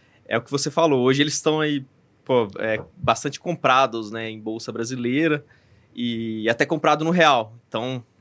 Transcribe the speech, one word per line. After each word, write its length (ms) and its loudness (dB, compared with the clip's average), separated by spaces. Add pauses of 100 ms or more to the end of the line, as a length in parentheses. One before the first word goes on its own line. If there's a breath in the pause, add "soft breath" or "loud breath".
(280 soft breath)
É 100 -2
o 40 0
que 100 -14
você 200 -2
falou, 320 2
hoje 180 4
eles 120 0
estão 260 0
aí, 260 -2 (380)
pô, 240 2 (120)
é, 240 -4 (140)
bastante 420 -2
comprados, 720 0
né, 180 -8
em 100 -12
bolsa 320 -8
brasileira 760 -2 (500 soft breath)
e 540 -4
até 160 2
comprado 380 2
no 80 0
real. 440 4 (120)
Então, 360 -4 (180)